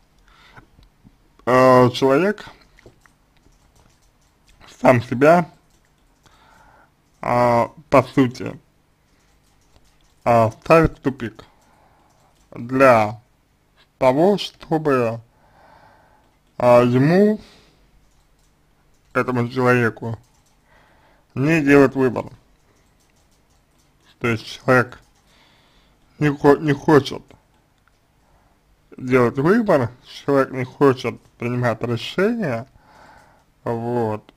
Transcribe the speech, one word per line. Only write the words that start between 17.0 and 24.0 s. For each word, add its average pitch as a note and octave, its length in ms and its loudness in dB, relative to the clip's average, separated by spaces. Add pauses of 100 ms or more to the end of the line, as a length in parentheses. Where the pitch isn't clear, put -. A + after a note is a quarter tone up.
этому B2 360 -4
человеку, B2 680 -2 (1160)
не D3+ 280 -2
делать C#3 320 4
выбор. A#2+ 300 -2 (1900)